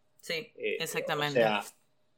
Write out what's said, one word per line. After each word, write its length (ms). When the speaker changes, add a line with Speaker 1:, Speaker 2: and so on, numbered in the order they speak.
Speaker 1:
Sí, 360
Speaker 2:
Eh, 220
Speaker 1:
exactamente. 600
Speaker 2:
o 20
sea, 220